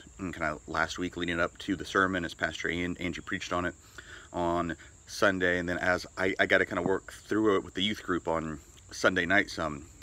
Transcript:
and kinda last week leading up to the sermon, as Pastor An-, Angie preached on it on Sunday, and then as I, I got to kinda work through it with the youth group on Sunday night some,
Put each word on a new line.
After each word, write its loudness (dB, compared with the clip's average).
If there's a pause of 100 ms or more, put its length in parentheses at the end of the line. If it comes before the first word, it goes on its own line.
(200)
and -4
kinda -2 (100)
last 0
week -4
leading -2
up -2
to -2
the -10
sermon, 2
as -6
Pastor -4
An-, -2
Angie -4
preached -6
on 0
it -4 (560)
on 0 (280)
Sunday, 2
and -2
then -2
as 0 (120)
I, 0
I 6
got 4
to 4
kinda -2
work 0
through 2
it 0
with -14
the -2
youth -2
group -2
on -2 (300)
Sunday 4
night 4
some, -4 (160)